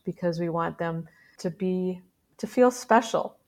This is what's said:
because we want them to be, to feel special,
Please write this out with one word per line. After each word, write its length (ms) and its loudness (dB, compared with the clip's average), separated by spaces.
because 360 -4
we 80 0
want 300 -2
them 280 -4
to 120 -4
be, 500 -2
to 80 -6
feel 240 4
special, 640 0